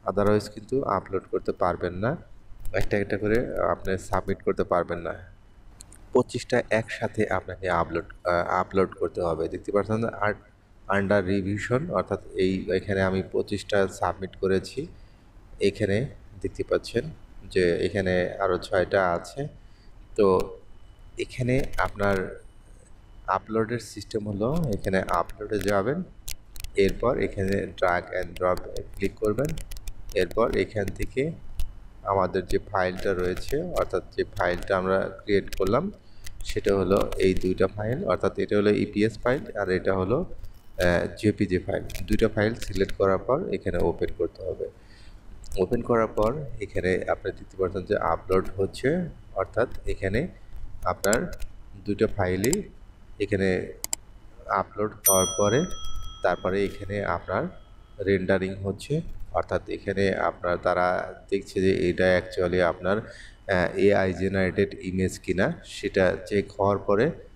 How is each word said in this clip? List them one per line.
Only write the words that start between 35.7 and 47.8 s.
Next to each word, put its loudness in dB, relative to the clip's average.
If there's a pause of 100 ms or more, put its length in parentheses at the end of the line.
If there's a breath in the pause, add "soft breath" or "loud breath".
সেটা 2
হলো 4
এই 6
দুইটা 2
ফাইল, -4
অর্থাৎ 0
এটা 0
হলো 6
ইপিএস 2
ফাইল 0
আর -2
এটা 2
হলো, 0
আহ, -2 (100)
জেপিজি 2
ফাইল। -2 (220)
দুইটা 4
ফাইল 2
সিলেক্ট 0
করার 4
পর 0
এখানে -2
ওপেন 2
করতে -2
হবে। -6 (920 loud breath)
ওপেন 2
করার 4
পর 2 (280)
এখানে 0
আপনি -2
দেখতে -14
পাচ্ছেন -2